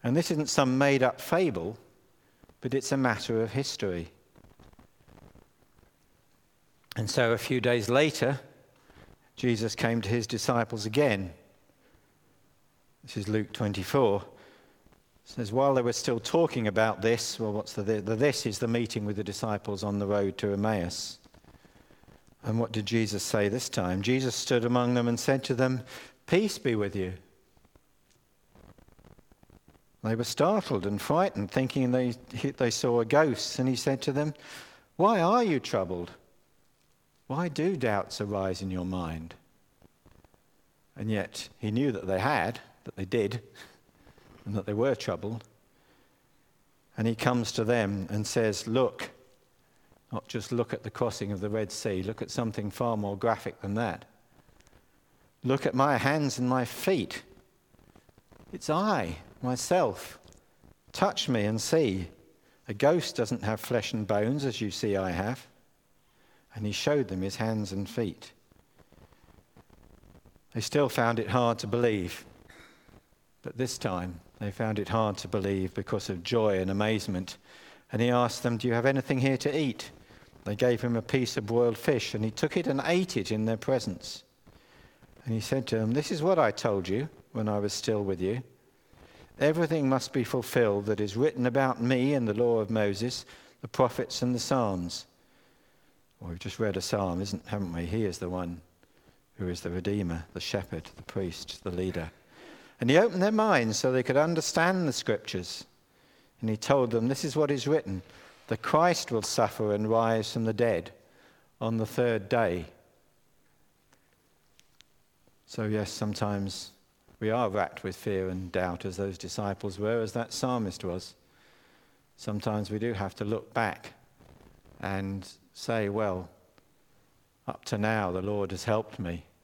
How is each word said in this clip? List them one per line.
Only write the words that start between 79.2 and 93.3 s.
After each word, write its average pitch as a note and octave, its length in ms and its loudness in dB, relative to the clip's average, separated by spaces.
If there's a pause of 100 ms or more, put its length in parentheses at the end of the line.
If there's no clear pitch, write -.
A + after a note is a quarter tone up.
to - 180 0
eat?" D3 360 -2 (540)
They G#2 120 -4
gave A#2+ 240 4
him A#2+ 160 0
a A2 60 -2
piece C3 340 0
of A2+ 80 -4
broiled A#2 320 2
fish, - 380 0
and G#2+ 100 0
he A2 60 0
took - 260 -2
it E3+ 100 0
and C#3 200 0
ate F3 320 2
it F#2+ 120 -4
in A2 140 0
their A2 140 0
presence. - 640 -4 (1000)
And A#2 80 -2
he A2 60 0
said C3+ 260 0
to A2+ 120 0
them, A2 140 2
"This C#3+ 180 0
is D#3+ 120 -2
what F3+ 160 4
I A2+ 140 6
told G2 360 0
you B2 220 0 (220)
when G#2+ 180 0
I G#2 80 2
was G2+ 160 -2
still G#2+ 280 0
with F#2+ 180 -2
you. G#2+ 220 -2 (960)
Everything D#3 520 2
must C3 240 0
be B2+ 100 2
fulfilled A2 640 2
that G#2+ 140 0
is G#2 180 -2
written C3 260 2
about B2+ 380 2
me C3 320 4
in B2+ 100 2
the G#2+ 80 2
law A#2 280 4
of G2+ 100 -2
Moses, G#2+ 560 0 (340)